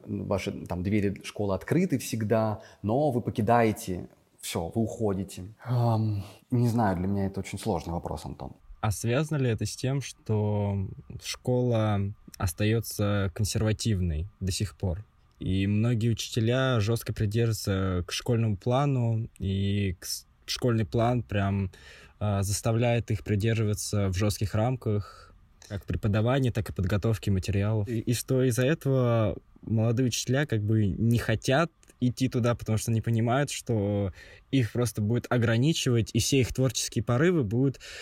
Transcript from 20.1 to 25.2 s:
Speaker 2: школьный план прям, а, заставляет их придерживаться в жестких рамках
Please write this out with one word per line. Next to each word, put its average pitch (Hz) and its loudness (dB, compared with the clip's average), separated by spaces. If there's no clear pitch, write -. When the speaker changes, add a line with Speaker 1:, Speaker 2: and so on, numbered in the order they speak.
Speaker 2:
школьный 113 0
план 117 2
прям, 98 0
а, 101 0
заставляет 117 0
их 107 -4
придерживаться 104 0
в 92 -2
жестких 104 0
рамках 110 -2